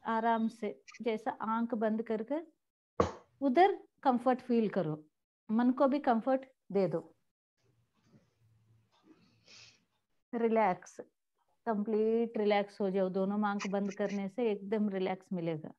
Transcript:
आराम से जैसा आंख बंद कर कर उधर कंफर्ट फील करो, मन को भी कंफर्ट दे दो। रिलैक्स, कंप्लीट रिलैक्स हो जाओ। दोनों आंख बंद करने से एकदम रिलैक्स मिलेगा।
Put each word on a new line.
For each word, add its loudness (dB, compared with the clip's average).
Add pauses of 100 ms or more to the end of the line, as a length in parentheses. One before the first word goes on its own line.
आराम 0
से -8 (200)
जैसा -4
आंख -2
बंद 0
कर -4
कर -6 (920)
उधर 4 (240)
कंफर्ट 2
फील 2
करो, -2 (460)
मन 2
को 4
भी 2
कंफर्ट 0 (280)
दे 2
दो। -2 (3250)
रिलैक्स, 0 (680)
कंप्लीट 0
रिलैक्स 0
हो 0
जाओ। 0
दोनों -2
आंख -2
बंद -2
करने -4
से -2
एकदम -2
रिलैक्स -4
मिलेगा। -4